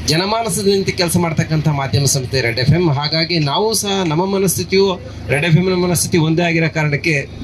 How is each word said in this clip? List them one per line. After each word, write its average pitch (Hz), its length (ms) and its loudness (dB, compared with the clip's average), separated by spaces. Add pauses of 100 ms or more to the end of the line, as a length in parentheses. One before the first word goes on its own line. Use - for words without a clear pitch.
ಜನಮಾನಸದಲ್ಲಿ 202 680 0
ನಿಂತು 190 180 0
ಕೆಲಸ 175 240 -2
ಮಾಡ್ತಕ್ಕಂಥ 160 520 0
ಮಾಧ್ಯಮ 143 360 0
ಸಂಸ್ಥೆ 131 360 -2
ರೆಡ್ 117 180 -2
ಎಫ್ 127 120 4
ಎಂ. 170 200 4
ಹಾಗಾಗಿ 156 480 -2
ನಾವು 165 360 0
ಸಹ 196 300 -2
ನಮ್ಮ 180 340 0
ಮನಸ್ಥಿತಿಯು 185 600 0 (280)
ರೆಡ್ 139 160 0
ಎಫ್ 170 120 6
ಎಂ 185 140 2
ನ - 20 0
ಮನಸ್ಥಿತಿ 180 460 0
ಒಂದೇ 160 240 2
ಆಗಿರೋ 165 320 0
ಕಾರಣಕ್ಕೆ 147 520 -2 (180)